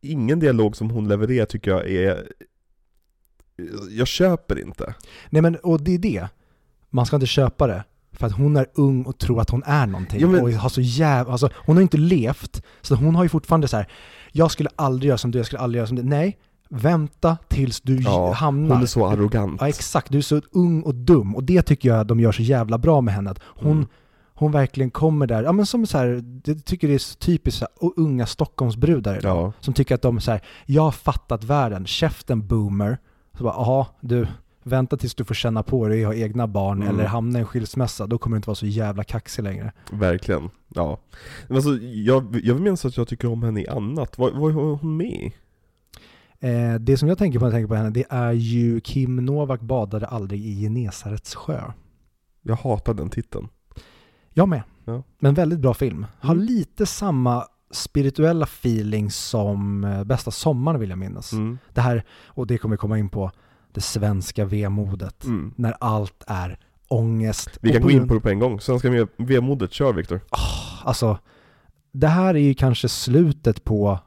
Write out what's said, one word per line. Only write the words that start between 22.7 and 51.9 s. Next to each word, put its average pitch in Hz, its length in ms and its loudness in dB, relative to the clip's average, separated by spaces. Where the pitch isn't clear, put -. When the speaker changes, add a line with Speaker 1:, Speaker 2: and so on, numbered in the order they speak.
Speaker 2:
bra 143 240 4
med 110 120 0
henne. 98 160 -4
Att 95 140 -8
hon, - 280 -2
Speaker 1:
Mm. 151 160 2
Speaker 2:
hon 151 180 0
verkligen 135 400 0
kommer 151 360 2
där. 113 160 0
Ja, 151 80 0
men 202 140 4
som 226 220 0
så - 100 -2
här, 123 260 0
jag 151 200 -4
tycker 180 220 -2
det 143 60 4
är 139 60 4
så - 180 -10
typiskt 165 420 0
så - 60 -4
här, - 200 -8
och 175 120 0
unga 139 280 0
Stockholmsbrudar 120 920 0
idag. 92 200 0
Speaker 1:
Ja. 90 220 -2
Speaker 2:
Som 131 140 -4
tycker 135 220 2
att 120 60 -2
de 120 180 2
så 120 120 -2
här: 107 100 -2
"Jag 147 160 4
har 156 100 4
fattat - 520 -4
världen. 113 420 -2
Käften, 117 600 -2
boomer." 104 500 0
Så 127 60 -8
bara, 117 100 -2
"Jaha, 131 320 0
du, 120 260 0
vänta 131 340 0
tills - 180 -6
du 127 100 -6
får 117 100 -6
känna 113 280 -2
på 120 240 0
det 110 180 0
och 107 80 0
ha 113 80 -6
egna 113 260 -2
barn 98 340 -2
Speaker 1:
Mm. 101 140 -2
Speaker 2:
eller 107 120 0
hamna 117 320 -2
i - 20 0
en 107 60 -2
skilsmässa. 117 600 -4
Då 117 100 -2
kommer 113 180 -2
du - 20 0
inte 104 120 -6
vara 104 60 -2
så 107 100 -8
jävla 104 380 -4
kaxig - 400 -8
längre." 101 280 -8
Speaker 1:
Verkligen, 92 580 -2
ja. 78 320 -4
Men 127 100 -4
alltså, 143 200 2
jag, 117 640 0
jag 120 100 2
vill 147 100 0
minnas 196 220 0
att 123 120 -4
jag 120 100 -2
tycker 120 200 -6
om 117 160 -4
henne 110 180 -2
i - 60 -8
annat. 123 500 -6
Vad, 123 160 0
vad 151 180 0
är 156 40 0
hon 151 420 -2
med 208 100 -4
i? 101 260 -8
Speaker 2:
Eh, 120 400 -2
det 131 180 2
som 147 120 2
jag 180 80 2
tänker 147 220 2
på 123 60 2
när 120 60 2
jag 110 40 0
tänker 110 120 0
på 110 80 0
henne, 107 140 0
det 120 200 -2
är 120 220 -2
ju 117 500 0
Kim 127 340 -2
Novak 135 360 -2
badade 110 460 -4
aldrig 101 380 -8
i 104 160 -6
Genesarets 107 760 -6
sjö. - 260 -8